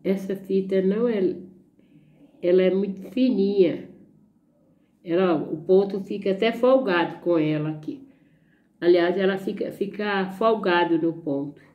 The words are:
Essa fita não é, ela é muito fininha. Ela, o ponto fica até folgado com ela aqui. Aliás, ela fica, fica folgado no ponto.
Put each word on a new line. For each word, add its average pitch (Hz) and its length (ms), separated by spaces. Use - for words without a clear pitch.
Essa 190 320
fita 190 460
não 214 260
é, 190 280
ela 180 200
é 185 120
muito 196 360
fininha. 202 800
Ela, 175 320
o 151 280
ponto 196 380
fica 196 320
até 220 200
folgado 196 680
com 175 180
ela 151 320
aqui. - 360
Aliás, 175 380
ela 190 220
fica, - 340
fica 196 600
folgado 175 680
no 165 140
ponto. 143 480